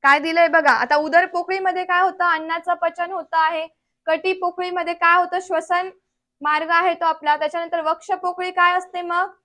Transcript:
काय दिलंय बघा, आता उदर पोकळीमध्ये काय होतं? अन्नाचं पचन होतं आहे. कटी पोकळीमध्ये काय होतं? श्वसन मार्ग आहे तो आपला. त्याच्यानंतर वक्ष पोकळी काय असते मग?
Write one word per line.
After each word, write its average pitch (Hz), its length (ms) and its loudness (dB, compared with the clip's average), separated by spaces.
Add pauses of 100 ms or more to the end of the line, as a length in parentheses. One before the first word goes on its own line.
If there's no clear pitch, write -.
काय 277 160 6
दिलंय 330 280 2
बघा, 311 240 4
आता 240 240 2
उदर 320 300 4
पोकळीमध्ये 370 600 -2
काय 359 160 2
होतं? 370 220 0
अन्नाचं 339 500 -2
पचन 349 380 -4
होतं 330 260 -6
आहे. 320 300 0 (380)
कटी 320 280 0
पोकळीमध्ये 359 600 -4
काय 339 260 4
होतं? 359 200 -2
श्वसन 359 500 -4 (520)
मार्ग 302 280 -2
आहे 339 240 2
तो 339 120 -4
आपला. 311 320 0
त्याच्यानंतर 330 440 -4
वक्ष 320 300 -4
पोकळी 359 400 -4
काय 359 260 2
असते 359 240 -8
मग? 349 300 -4 (140)